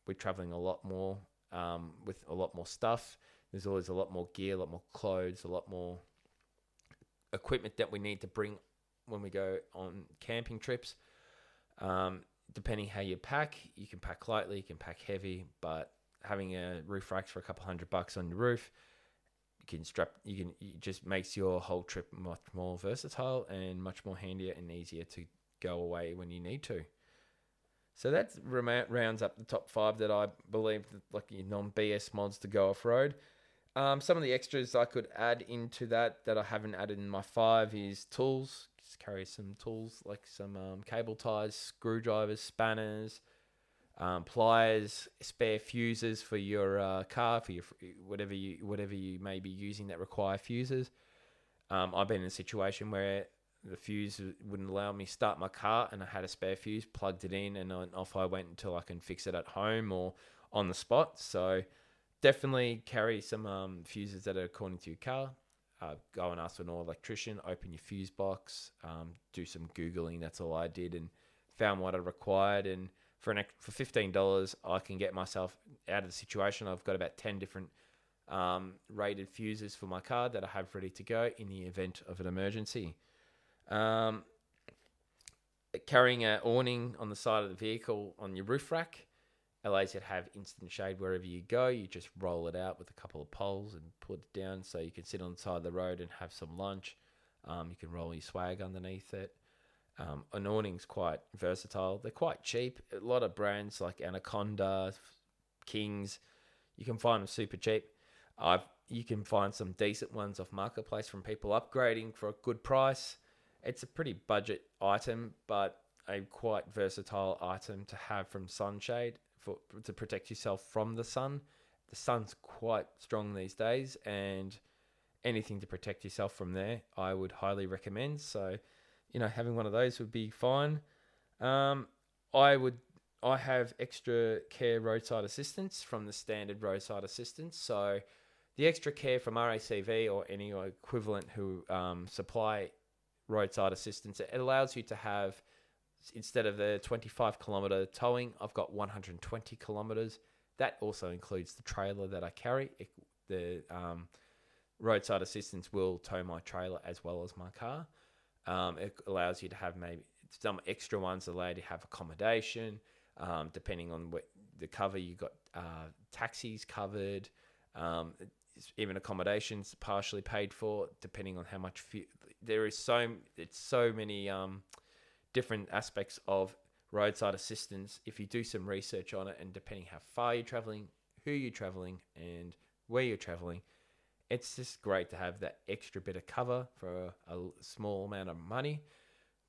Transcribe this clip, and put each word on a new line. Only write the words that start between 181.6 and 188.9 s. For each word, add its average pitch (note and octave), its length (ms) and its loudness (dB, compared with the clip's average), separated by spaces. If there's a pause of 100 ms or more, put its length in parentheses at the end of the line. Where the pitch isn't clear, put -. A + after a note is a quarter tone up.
and E2+ 400 -12 (340)
where B2 140 2
you're A#2 140 0
traveling, F2 460 -8 (680)
it's - 260 -4
just - 260 -10
great F#2+ 280 2
to - 60 -10
have F2+ 240 -6
that - 180 -6 (100)
extra G2 320 -6
bit F#2 160 -6
of F#2 100 -10
cover B2 400 0 (100)
for F2+ 300 -6
a, - 0 - (220)
a E2+ 40 -12
l-, F2+ 280 -8
small G2+ 460 -4
amount G2 220 -6
of E2 100 -8
money C3 420 -4 (680)